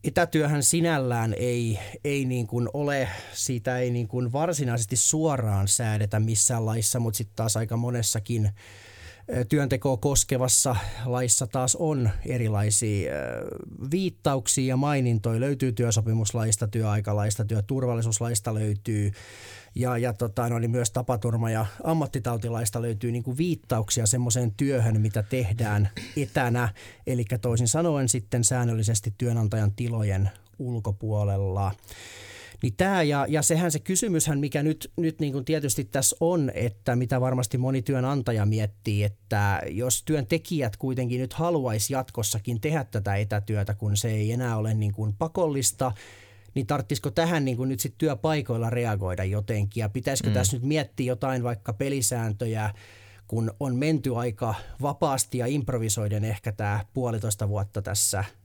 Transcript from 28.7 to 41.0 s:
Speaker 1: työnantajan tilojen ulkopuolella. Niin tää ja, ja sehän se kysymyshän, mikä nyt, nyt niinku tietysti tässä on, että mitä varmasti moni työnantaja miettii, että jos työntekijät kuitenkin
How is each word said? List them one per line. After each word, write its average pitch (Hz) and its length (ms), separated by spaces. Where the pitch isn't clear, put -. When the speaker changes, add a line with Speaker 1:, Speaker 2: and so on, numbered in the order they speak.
Speaker 1:
työnantajan 110 540
tilojen 104 580
ulkopuolella. 101 1120
Niin 117 140
tää 185 260
ja, 143 260
ja 151 140
sehän 170 300
se 156 60
kysymyshän, 170 600
mikä 147 220
nyt, 156 340
nyt 160 240
niinku 139 220
tietysti 143 420
tässä - 360
on, 165 340
että 120 420
mitä 127 240
varmasti 127 380
moni 131 240
työnantaja 127 640
miettii, 107 580
että 101 640
jos 117 360
työntekijät 151 720
kuitenkin 127 440